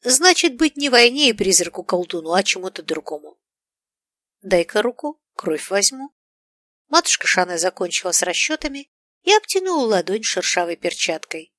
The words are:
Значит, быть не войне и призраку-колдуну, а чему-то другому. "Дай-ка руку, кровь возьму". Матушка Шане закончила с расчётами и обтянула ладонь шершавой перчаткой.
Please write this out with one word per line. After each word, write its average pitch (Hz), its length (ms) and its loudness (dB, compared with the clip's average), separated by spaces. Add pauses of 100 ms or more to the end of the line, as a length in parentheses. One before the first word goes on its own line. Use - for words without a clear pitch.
Значит, 285 540 4
быть 311 200 2
не 285 120 -2
войне 247 400 6
и 220 40 0
призраку-колдуну, 180 1000 -2
а 196 100 4
чему-то 185 400 -6
другому. 151 580 -10 (1000)
"Дай-ка 190 400 0
руку, 269 400 -4 (140)
кровь - 340 -6
возьму". 262 420 -2 (760)
Матушка - 400 2
Шане 180 320 0
закончила 180 520 -4
с - 120 0
расчётами 277 680 -4 (320)
и 359 120 2
обтянула 370 520 0
ладонь 208 380 0
шершавой 175 520 -2
перчаткой. - 840 -8